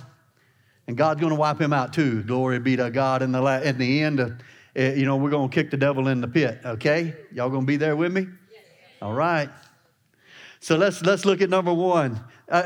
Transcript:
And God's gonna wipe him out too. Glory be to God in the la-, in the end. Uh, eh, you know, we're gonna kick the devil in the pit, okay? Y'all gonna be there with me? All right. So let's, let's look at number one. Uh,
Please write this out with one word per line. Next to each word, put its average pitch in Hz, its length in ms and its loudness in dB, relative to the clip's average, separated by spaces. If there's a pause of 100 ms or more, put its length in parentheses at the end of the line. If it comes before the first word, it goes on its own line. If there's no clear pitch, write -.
(880)
And 120 100 -8
God's 151 240 2
gonna 160 140 0
wipe 151 240 2
him 147 140 2
out 131 200 0
too. 123 300 0
Glory 127 360 0
be 127 180 0
to 123 120 0
God 131 320 0
in 131 100 -2
the 127 100 0
la-, 135 180 2
in 139 180 -2
the 131 260 0
end. 151 160 0
Uh, 123 100 0 (460)
eh, 131 180 0
you 139 120 2
know, 139 120 2
we're 143 120 0
gonna 143 200 0
kick 156 200 0
the 147 80 -4
devil 135 300 0
in 127 140 0
the 123 60 -4
pit, 123 380 -2
okay? 151 480 -2 (180)
Y'all 123 180 -4
gonna 135 160 -2
be 143 120 2
there 151 180 0
with 170 160 0
me? 190 160 -2 (760)
All 104 120 -6
right. 151 360 0 (1120)
So - 180 0
let's, 185 260 0
let's 185 220 2
look 190 160 4
at 185 80 2
number 180 240 0
one. 170 460 0 (300)
Uh, 175 160 2